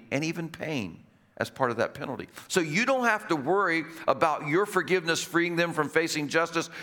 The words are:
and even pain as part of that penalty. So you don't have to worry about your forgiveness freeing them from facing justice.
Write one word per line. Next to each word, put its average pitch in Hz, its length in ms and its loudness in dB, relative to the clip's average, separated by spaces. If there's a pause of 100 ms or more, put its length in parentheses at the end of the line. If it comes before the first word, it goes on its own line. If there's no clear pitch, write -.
(120)
and 139 120 0
even 165 240 -4
pain 139 560 -6 (340)
as - 120 -4
part 131 200 0
of 110 80 -4
that 110 160 0
penalty. 135 360 -10 (180)
So - 140 2
you 160 240 0
don't 262 180 2
have 214 240 2
to 170 80 2
worry 165 480 2 (240)
about 143 400 2
your 175 180 2
forgiveness 170 560 0
freeing 170 360 0
them 170 160 2
from 143 160 0
facing 151 400 0
justice. 165 400 2 (140)